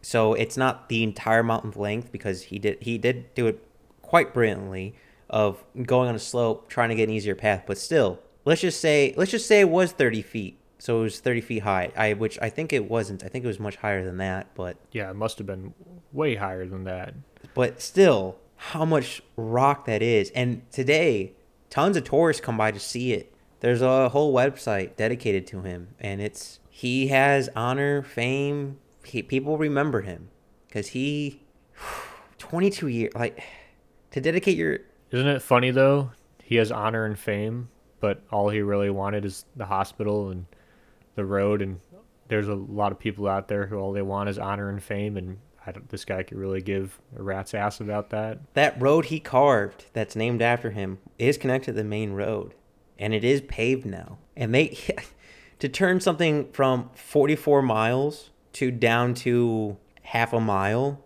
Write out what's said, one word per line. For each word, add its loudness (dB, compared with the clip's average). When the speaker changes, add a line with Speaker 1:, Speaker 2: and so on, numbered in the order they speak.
Speaker 1:
So 2
it's -2
not 0
the 0
entire 2
mountain's -2
length -4
because -6
he -10
did, -2
he -4
did -2
do 0
it -4
quite 2
brilliantly 0
of 2
going 2
on -2
a -6
slope, -2
trying 2
to 0
get 4
an -2
easier -2
path. 0
But -4
still, 2
let's 4
just -2
say, 4
let's 0
just -2
say 8
it 8
was 4
thirty 2
feet. -10
So 0
it 2
was -4
thirty 0
feet -6
high, 0
I, 2
which -4
I -2
think -6
it -2
wasn't. -4
I -10
think -8
it -2
was -6
much -8
higher -4
than -8
that, -6
but -10
Speaker 2:
Yeah, -8
it -12
must -4
have -10
been -10
way 0
higher -6
than -10
that. -8
Speaker 1:
But -2
still, 4
how -4
much 0
rock 2
that 0
is. 4
And -2
today, 2
tons 2
of -2
tourists 2
come -2
by 2
to -6
see -4
it. -6
There's 2
a 4
whole 2
website 0
dedicated 0
to -10
him, -10
and -6
it's, -10
he -2
has 4
honor, 0
fame. -4
He, -8
people -2
remember 0
him -12
'cause -6
he, -6
<sighs> -16
twenty-two -2
years, -2
like, -6
to -4
dedicate 0
your -2
Speaker 2:
Isn't 0
it 0
funny, 4
though? 4
He 0
has 4
honor -2
and -4
fame, -4
but 0
all 2
he 0
really 0
wanted -4
is -8
the -10
hospital -2
and -10
the -4
road, 0
and -6
there's -2
a -2
lot -2
of -10
people -4
out -2
there -2
who -8
all -4
they -2
want -2
is -4
honor -4
and -6
fame, -4
and -8
I -12
don't, -16
this -10
guy -4
could -10
really -4
give -4
a -14
rat's -6
ass -4
about -4
that. -6
Speaker 1:
That 2
road 4
he -6
carved 2
that's -4
named 0
after 2
him -6
is 2
connected -2
to -4
the -2
main -4
road, -4
and -2
it 0
is 4
paved -2
now. -10
And -2
they, 2
<laughs> -20
to -4
turn 2
something 2
from 2
forty-four 4
miles 0
to -2
down 2
to 0
half 0
a 2
mile 0